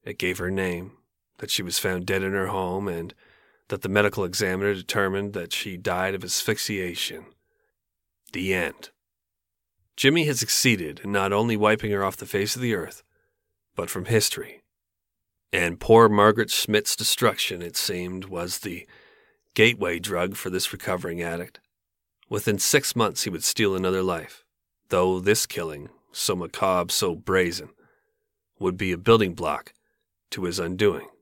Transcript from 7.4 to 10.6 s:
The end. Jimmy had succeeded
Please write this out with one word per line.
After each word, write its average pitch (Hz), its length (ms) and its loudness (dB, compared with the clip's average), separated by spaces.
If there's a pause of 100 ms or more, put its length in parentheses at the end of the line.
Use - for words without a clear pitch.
The 95 200 -2
end. 87 380 -4 (1040)
Jimmy 156 280 4
had 147 140 0
succeeded 92 680 0